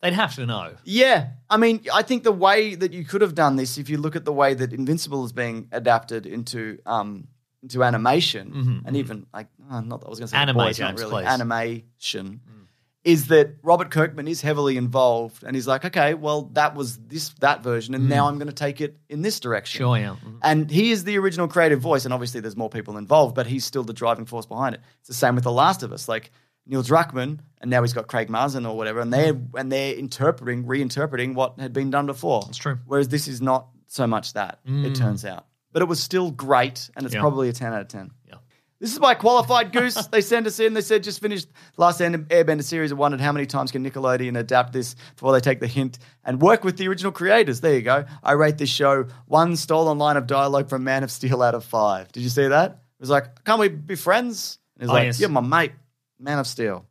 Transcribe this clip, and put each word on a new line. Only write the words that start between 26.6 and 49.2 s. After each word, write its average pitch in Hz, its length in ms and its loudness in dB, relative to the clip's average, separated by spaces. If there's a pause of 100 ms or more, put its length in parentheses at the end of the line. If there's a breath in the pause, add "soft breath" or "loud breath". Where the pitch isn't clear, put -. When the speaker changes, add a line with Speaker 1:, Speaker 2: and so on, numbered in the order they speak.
Speaker 2:
Neil 131 160 -2
Druckmann, 147 560 0 (200)
and 123 120 -4
now 123 100 4
he's 120 120 0
got 117 140 -6
Craig 113 220 -2
Mazin 127 380 -2
or 110 100 -6
whatever, 110 220 -4
and 117 120 -2
they're, 147 220 4
Speaker 1:
Mm. 123 240 -6
Speaker 2:
and 131 140 -4
they're 135 240 -2
interpreting, 123 680 -2
reinterpreting 131 680 -4
what 127 260 -2
had 131 140 -10
been 135 160 -2
done 143 160 -2
before. 135 400 -2
Speaker 1:
That's - 120 -14
true. 139 280 -6
Speaker 2:
Whereas 139 220 2
this 147 200 -2
is 127 140 -8
not 131 240 0 (220)
so - 180 -4
much 113 280 -2
that, 95 300 -8
it 131 80 -16
Speaker 1:
Mm. 139 240 -2
Speaker 2:
turns 107 300 0
out. 92 200 -12 (280)
But 160 80 2
it 180 60 2
was 165 120 -2
still 185 300 -2
great, 127 680 0
and 139 100 -8
it's 117 100 -6
Speaker 1:
Yeah. 107 60 -2
Speaker 2:
probably 135 280 2
a 117 40 -4
ten 117 200 -6
out 107 80 -4
of 101 60 -12
ten. 95 240 -16 (160)
Speaker 1:
Yeah. - 80 -20 (440)
Speaker 2:
This 220 140 -6
is 294 60 -8
by 262 160 8
Qualified 240 560 4
Goose. 240 240 2 (120)
Speaker 1:
<laughs> - 40 -10
Speaker 2:
They 220 100 4
sent 226 260 2
us 214 120 -6
in. 220 140 4
They 220 80 -2
said, 214 220 2
"Just 208 180 -8
finished 202 260 -4 (300 soft breath)
Last 175 240 4
Air-, 175 100 2
Airbender 160 520 2
series 156 280 -2
and 143 80 -6
wondered 143 220 2
how 147 100 2
many 143 140 -2
times 135 260 -4
can 131 140 -6
Nickelodeon 127 520 -2
adapt 123 360 2
this 127 220 -4 (200 loud breath)
before 131 180 0
they 131 60 8
take 127 220 0
the 123 60 -4
hint 131 300 -4 (280 soft breath)
and 131 160 -2
work 214 220 6
with 185 140 -2
the 185 100 -2
original 190 240 -2
creators." 170 500 2
There 156 140 4
you 123 80 2
go. 131 220 2 (180 loud breath)
"I 139 100 4
rate 151 240 4
this 147 120 -2
show 139 360 2 (220 loud breath)